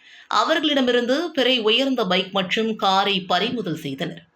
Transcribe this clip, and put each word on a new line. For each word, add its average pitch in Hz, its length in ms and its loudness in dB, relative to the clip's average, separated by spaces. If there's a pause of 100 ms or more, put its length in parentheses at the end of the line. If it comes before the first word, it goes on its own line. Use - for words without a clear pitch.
(300)
அவர்களிடமிருந்து 254 840 2 (140)
விலை 254 300 2
உயர்ந்த 240 460 2
பைக் 185 260 0
மற்றும் 202 440 -2
காரை 202 480 2
பறிமுதல் 180 560 -2
செய்தனர். 143 420 -8 (140)